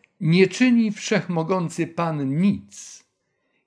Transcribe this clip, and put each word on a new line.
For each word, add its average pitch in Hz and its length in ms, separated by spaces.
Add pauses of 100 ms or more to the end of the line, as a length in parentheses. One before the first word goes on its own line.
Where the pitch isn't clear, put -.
(200)
nie 175 280
czyni 233 440
Wszechmogący 170 920
Pan 151 540
nic, - 640 (640)